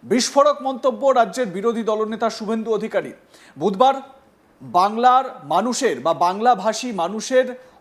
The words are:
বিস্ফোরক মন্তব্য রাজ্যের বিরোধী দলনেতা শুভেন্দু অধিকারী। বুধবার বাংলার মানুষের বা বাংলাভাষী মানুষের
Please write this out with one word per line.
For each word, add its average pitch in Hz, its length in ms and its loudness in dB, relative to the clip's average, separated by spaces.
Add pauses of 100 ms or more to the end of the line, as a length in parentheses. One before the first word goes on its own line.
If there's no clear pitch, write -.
বিস্ফোরক 277 600 2
মন্তব্য 262 440 -2
রাজ্যের 247 400 2
বিরোধী 208 360 -4
দলনেতা 214 480 -2
শুভেন্দু 220 420 -4
অধিকারী। 202 400 -4 (460)
বুধবার 208 360 2 (680)
বাংলার 220 640 4 (200)
মানুষের 180 560 0
বা 156 140 0
বাংলাভাষী 214 800 0
মানুষের 220 680 -2 (220)